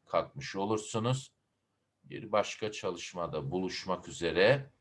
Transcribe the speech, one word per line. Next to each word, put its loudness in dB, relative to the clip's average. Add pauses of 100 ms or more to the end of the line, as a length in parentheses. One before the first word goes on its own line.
katmış -2
olursunuz. 0 (720)
Bir -12
başka 0
çalışmada -6
buluşmak -2
üzere. 4